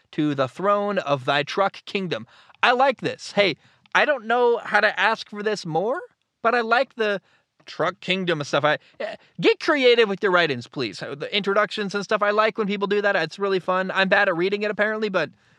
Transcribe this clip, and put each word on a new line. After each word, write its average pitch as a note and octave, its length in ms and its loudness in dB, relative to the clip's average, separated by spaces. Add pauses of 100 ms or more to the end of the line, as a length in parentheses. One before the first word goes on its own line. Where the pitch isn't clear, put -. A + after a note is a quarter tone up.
(120)
to D3+ 240 0
the C3+ 140 0
throne G3+ 480 0
of C#3+ 260 -2
thy C#3+ 200 0
truck - 420 -2
kingdom." D#3 420 -6 (340)
I A#3 120 4
like B3+ 260 2
this. - 320 -4
Hey, F#3+ 240 2 (400)
I F#3+ 80 4
don't B3+ 220 -2
know A#3+ 320 2
how G#3 240 0
to G#3 180 2
ask G#3 300 0
for G#3 120 -8
this G#3 240 -4
more, G3 360 -2 (400)
but A#3 120 2
I A#3+ 80 2
like A#3 340 0
the G#3 260 -2 (440)
truck - 340 -4
kingdom F3+ 400 -2
and C#3+ 80 -8
stuff. C#3+ 160 0
I, D3+ 160 2 (200)
eh, - 160 -8 (240)
get F#4 200 2
creative B3 500 4
with G3 140 -4
your G3+ 80 2
write-ins, D3+ 360 2
please. A#2 340 -8
Uh, B2 120 -10
the D3 220 -8
introductions G3+ 580 -2
and G3+ 100 -4
stuff, G#3 200 -2
I G#3 80 2
like G#3+ 260 2
when G#3+ 100 -2
people G3+ 200 -2
do G#3 140 0
that. G3+ 140 2
It's D#3+ 240 -4
really G3 200 0
fun. F#3 320 -2
I'm F#3+ 180 0
bad G3+ 180 4
at F3+ 80 0
reading G3 280 -2
it, G#3 80 -2
apparently, G#3+ 380 -2
but F3+ 200 -2 (300)